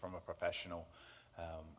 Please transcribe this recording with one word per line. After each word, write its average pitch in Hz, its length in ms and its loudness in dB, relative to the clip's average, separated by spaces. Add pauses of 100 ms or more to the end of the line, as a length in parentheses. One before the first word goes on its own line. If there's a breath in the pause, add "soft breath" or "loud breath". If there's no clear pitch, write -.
from 92 140 0
a 87 40 0
professional. 87 680 2 (500 loud breath)
Um, 80 280 -2 (120)